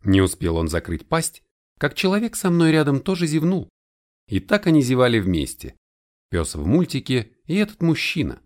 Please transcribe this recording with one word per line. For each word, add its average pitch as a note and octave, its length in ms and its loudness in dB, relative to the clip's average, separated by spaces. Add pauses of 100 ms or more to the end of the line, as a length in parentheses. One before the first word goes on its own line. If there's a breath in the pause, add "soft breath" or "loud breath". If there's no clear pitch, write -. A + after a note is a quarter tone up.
Не G2 180 4
успел F2 360 0
он E2 120 -2
закрыть E2+ 380 -6
пасть, - 360 -4 (360)
как D3 160 -2
человек G#3 420 -2
со F#3 140 -2
мной E3 220 4
рядом C#3+ 280 2
тоже F3 260 -4
зевнул. D#3+ 420 -2 (600)
И G2 120 -2
так G#3 260 -2
они D#3+ 140 6
зевали B2 380 2
вместе. E2+ 580 -4 (540)
Пес E2 240 -4
в D2+ 120 -6
мультике B2+ 640 -2 (140)
и E3+ 100 -4
этот G#3 260 -2
мужчина. D#3 640 -2